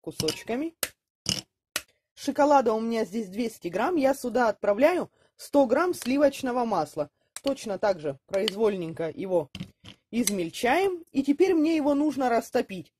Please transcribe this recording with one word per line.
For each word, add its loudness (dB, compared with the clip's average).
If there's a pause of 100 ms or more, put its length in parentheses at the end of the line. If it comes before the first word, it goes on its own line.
кусочками. -8 (1500)
Шоколада 4
у -2
меня -2
здесь -8
двести -6
грамм, -2
я 2
сюда 0
отправляю 2 (280)
сто 4
грамм 2
сливочного 0
масла. -2 (340)
Точно -4
так 0
же -6
произвольненько 0
его -2 (600)
измельчаем, 0
и 0
теперь 4
мне 2
его 2
нужно 0
растопить. -2